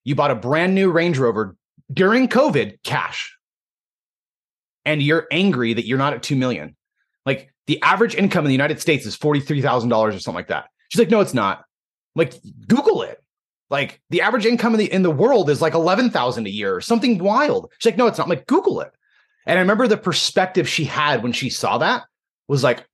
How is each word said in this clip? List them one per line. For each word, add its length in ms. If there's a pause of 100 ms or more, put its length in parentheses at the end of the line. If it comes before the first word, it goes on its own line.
you 100
bought 160
a 40
brand 400
new 160
Range 280
Rover 380 (360)
during 340
covid 560
cash. 540 (1500)
And 180
you're 280
angry 440
that 120
you're 120
not 160
at 80
two 140
million. 380 (500)
Like, 280 (160)
the 140
average 340
income 280
in 40
the 60
United 260
States 260
is 80
forty-three 480
thousand 280
dollars 260
or 20
something 200
like 100
that." 180 (220)
She's 100
like, 120
"No, 100
it's 140
not." 240
I'm 60 (520)
like, 180 (320)
"Google 360
it. 200 (480)
Like, 400
the 100
average 240
income 300
in 60
the, 120
in 100
the 80
world 380
is, 140
like, 100
eleven 380
thousand 360
a 40
year 240
or 60
something 380
wild." 600
She's 140
like, 40
"No, 120
it's 100
not." 60
I'm 60
like, 160
"Google 340
it." 100 (560)
And 120
I 40
remember 240
the 100
perspective 720
she 160
had 380
when 100
she 160
saw 300
that 240 (460)
was 160
like, 300